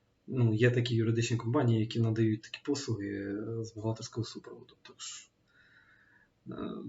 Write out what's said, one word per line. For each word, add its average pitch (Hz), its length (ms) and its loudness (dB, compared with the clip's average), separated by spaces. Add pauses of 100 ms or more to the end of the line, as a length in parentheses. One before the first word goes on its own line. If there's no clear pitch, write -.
(300)
ну, 117 240 4
є 117 160 6
такі 120 240 2
юридичні 113 420 2
компанії, 117 440 4
які 113 200 0
надають 110 420 2
такі - 220 -14
послуги, 110 440 -2
е, 104 560 -4
з 107 100 -12
бухгалтерського 113 500 -4
супроводу. - 580 -14
Тож, - 480 -14 (1200)
е, - 20 -10 (360)